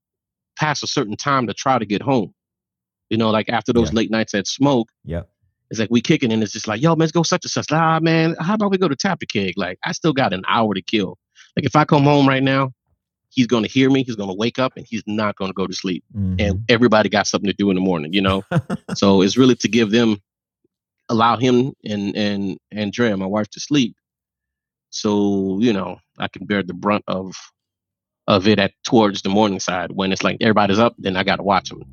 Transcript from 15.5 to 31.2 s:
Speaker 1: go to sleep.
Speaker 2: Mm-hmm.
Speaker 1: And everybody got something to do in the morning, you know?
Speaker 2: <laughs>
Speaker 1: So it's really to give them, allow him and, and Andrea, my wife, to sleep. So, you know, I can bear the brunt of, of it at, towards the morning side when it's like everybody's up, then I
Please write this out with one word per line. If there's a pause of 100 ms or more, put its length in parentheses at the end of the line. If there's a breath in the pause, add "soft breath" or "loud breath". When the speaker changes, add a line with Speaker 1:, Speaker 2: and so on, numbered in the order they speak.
Speaker 1:
go
to
sleep. (120)
Speaker 2:
Mm-hmm.
Speaker 1:
And
everybody
got
something
to
do
in
the
morning,
you
know?
Speaker 2:
<laughs>
Speaker 1:
So
it's
really
to
give
them, (880)
allow
him (100)
and,
and (140)
Andrea,
my
wife,
to
sleep. (920)
So,
you
know, (200)
I
can
bear
the
brunt
of, (920)
of
it
at, (100)
towards
the
morning
side
when
it's
like
everybody's
up,
then
I